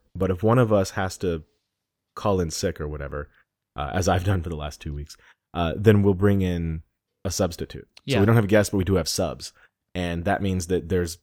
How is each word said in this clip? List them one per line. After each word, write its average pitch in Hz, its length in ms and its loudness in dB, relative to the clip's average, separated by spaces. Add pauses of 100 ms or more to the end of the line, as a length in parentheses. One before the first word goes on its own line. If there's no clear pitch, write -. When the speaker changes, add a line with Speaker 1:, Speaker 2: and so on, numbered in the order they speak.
(140)
Speaker 1:
but 92 160 -2
if 90 120 -2
one 113 160 6
of 113 140 4
us 98 180 2
has 95 280 -4
to 82 260 -4 (680)
call 98 260 0
in 82 100 -2
sick 87 300 -4
or 76 80 -6
whatever, 71 400 -10 (480)
uh, 71 180 -6
as 90 140 0
I've 90 160 2
done 92 180 0
for 85 80 -8
the 82 60 -8
last 73 240 -10
two 78 120 -8
weeks, 73 240 -10 (380)
uh, 82 220 -2
then 104 260 6
we'll 98 120 4
bring 98 280 2
in 85 400 -2 (420)
a 95 60 -4
substitute. - 680 -6
So - 80 -20
Speaker 2:
Yeah. 123 160 0
Speaker 1:
we 101 60 4
don't 113 100 6
have 107 120 4
guests, 104 220 4
but 101 80 0
we 92 60 2
do 95 120 2
have 82 120 0
subs. 71 440 -4 (420)
And 87 300 -4
that 92 180 0
means 92 240 -2
that 85 220 -2
there's 87 340 -2